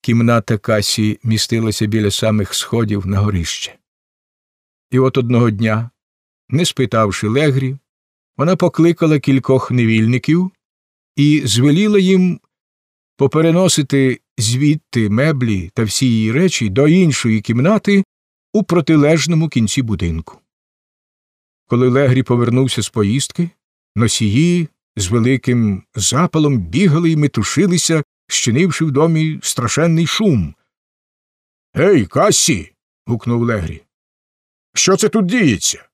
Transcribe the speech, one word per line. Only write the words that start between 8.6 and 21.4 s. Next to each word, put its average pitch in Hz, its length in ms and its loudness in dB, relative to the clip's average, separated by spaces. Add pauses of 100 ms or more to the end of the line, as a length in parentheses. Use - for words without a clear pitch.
кількох 135 520 0
невільників 123 800 0 (680)
і 147 280 2
звеліла 147 540 2
їм 185 420 2 (760)
попереносити 151 1040 0 (180)
звідти 123 720 0
меблі 113 640 -2
та 113 100 -2
всі 107 220 -2
її 113 260 0
речі 151 360 0
до 127 200 2
іншої 147 520 2
кімнати 190 640 0 (480)
у 214 100 0
протилежному 160 840 2
кінці 131 340 -2
будинку. 87 560 -6 (1300)